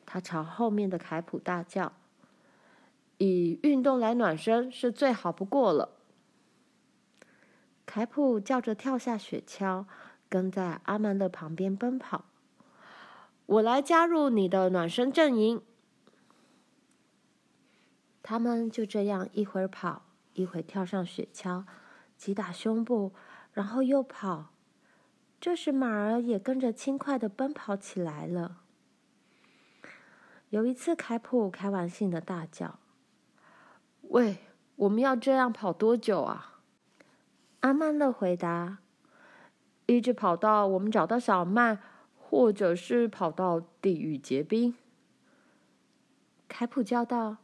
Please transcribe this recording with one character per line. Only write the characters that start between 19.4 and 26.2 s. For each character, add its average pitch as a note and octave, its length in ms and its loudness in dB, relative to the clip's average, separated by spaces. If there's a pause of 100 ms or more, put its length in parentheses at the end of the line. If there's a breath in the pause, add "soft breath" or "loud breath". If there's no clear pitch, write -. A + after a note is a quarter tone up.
会 G3 160 -4
儿 F#3+ 80 0
跑， - 380 -8 (260)
一 F#3 140 -2
会 F3 120 -8
儿 D#3+ 40 -6
跳 F#3 240 -6
上 F#3 180 -4
雪 - 300 -8
橇， F#3 320 -8 (500 loud breath)
击 - 180 -6
打 G3 160 -6
胸 A3 320 -2
部， G#3 300 -2 (400 loud breath)
然 G3+ 140 -4
后 A#3 160 -2
又 C4+ 200 4
跑。 F3+ 440 -6 (920 soft breath)
这 F4 160 -2
时 D#4+ 160 -4
马 C4+ 180 0
儿 A3 340 0